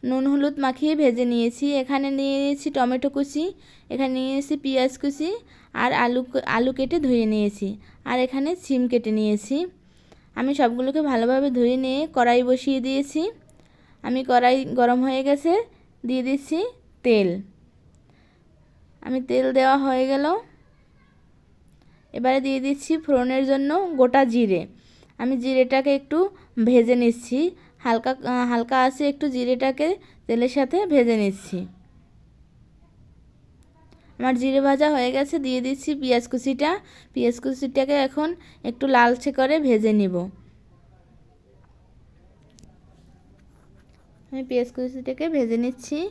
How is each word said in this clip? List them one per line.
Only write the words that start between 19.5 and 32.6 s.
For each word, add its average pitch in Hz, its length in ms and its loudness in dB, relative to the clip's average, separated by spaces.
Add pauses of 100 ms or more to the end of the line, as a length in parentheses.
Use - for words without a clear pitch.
দেওয়া 269 240 4
হয়ে 262 300 0
গেল, 285 280 0 (1800)
এবারে 262 280 2
দিয়ে 269 180 0
দিচ্ছি 277 380 -2
ফোড়নের 262 480 2
জন্য 277 500 0
গোটা 262 300 4
জিরে। 226 420 2 (500)
আমি 262 200 -2
জিরেটাকে 262 580 2
একটু 311 340 0 (360)
ভেজে 240 300 6
নিচ্ছি, 247 560 0 (260)
হালকা, 233 320 -2
আহ, 247 380 -2
হালকা 240 360 0
আঁচে 269 260 0
একটু 285 200 -2
জিরেটাকে 262 680 0 (300)
তেলের 233 220 0
সাথে 277 360 0
ভেজে 240 320 4
নিচ্ছি। 190 500 -4 (2500)